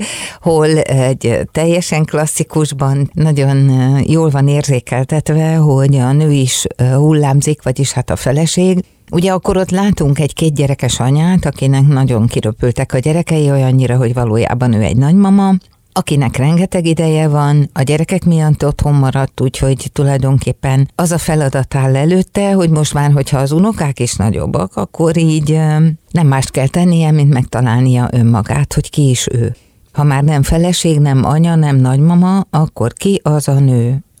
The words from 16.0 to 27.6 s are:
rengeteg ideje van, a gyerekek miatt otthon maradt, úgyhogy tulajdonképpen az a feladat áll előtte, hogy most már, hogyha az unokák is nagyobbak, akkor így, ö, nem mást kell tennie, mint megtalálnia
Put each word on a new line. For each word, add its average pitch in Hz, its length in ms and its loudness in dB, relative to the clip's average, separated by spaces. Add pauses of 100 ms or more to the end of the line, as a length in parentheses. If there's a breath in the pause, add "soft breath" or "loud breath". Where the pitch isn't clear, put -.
rengeteg 170 500 0
ideje 156 420 0
van, 147 440 2
a 147 100 -4
gyerekek 156 420 -2
miatt 156 400 2
otthon 147 300 0
maradt, 135 460 -2
úgyhogy 127 520 -2
tulajdonképpen 135 1000 0
az 170 180 -2
a 165 60 -2
feladat 139 560 -2
áll 135 220 0
előtte, 185 560 0
hogy 180 180 2
most 151 240 0
már, 143 180 0
hogyha 143 260 0
az 135 140 -2
unokák 175 480 -2
is 120 140 -4
nagyobbak, 104 600 -4
akkor 165 400 -2
így, 156 360 0
ö, 156 240 0 (340)
nem 165 160 2
mást 135 240 0
kell 135 180 0
tennie, 170 420 2
mint 147 220 2
megtalálnia 123 800 0